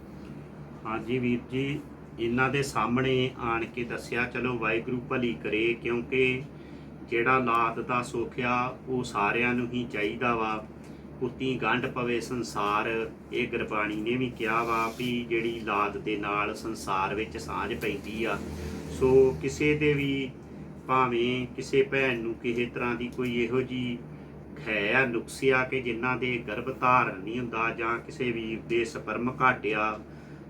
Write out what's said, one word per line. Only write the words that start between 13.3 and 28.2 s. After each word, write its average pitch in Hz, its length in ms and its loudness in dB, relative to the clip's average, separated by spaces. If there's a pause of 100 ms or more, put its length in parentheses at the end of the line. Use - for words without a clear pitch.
ਇਹ 117 160 0
ਗੁਰਬਾਣੀ 107 480 -2
ਨੇ 113 200 0
ਵੀ 127 140 0
ਕਿਹਾ 113 320 0
ਵਾ 113 360 0
ਵੀ 120 300 0
ਜਿਹੜੀ 117 320 0
ਲਾਤ 101 360 0
ਦੇ 104 200 -2
ਨਾਲ 104 380 0
ਸੰਸਾਰ 104 600 -2
ਵਿੱਚ 110 240 -4
ਸਾਂਝ 101 360 -4
ਪੈਂਦੀ 107 500 -4
ਆ। 101 140 0 (640)
ਸੋ 131 420 8
ਕਿਸੇ 147 360 2
ਦੇ 147 160 6
ਵੀ, 139 360 0 (560)
ਭਾਵੇਂ 127 600 4 (100)
ਕਿਸੇ 139 260 4
ਭੈਣ 135 360 2
ਨੂੰ 113 160 -2
ਕਿਸੇ 120 320 0
ਤਰ੍ਹਾਂ 120 280 -2
ਦੀ 120 140 -2
ਕੋਈ 120 360 0
ਇਹੋ 123 180 2
ਜਿਹੀ 123 360 -4 (680)
ਹੈ 107 260 2
ਆ, 131 120 6
ਨੁਕਸ 117 380 -4 (100)
ਆ 131 100 4
ਕਿ 131 160 -2
ਜਿਨ੍ਹਾਂ 120 360 0
ਦੇ 123 320 -2
ਗਰਭ 123 320 -4
ਧਾਰਨ 127 380 6
ਨਹੀਂ 107 200 -4
ਹੁੰਦਾ 113 320 0
ਜਾਂ 117 280 0
ਕਿਸੇ 123 340 -2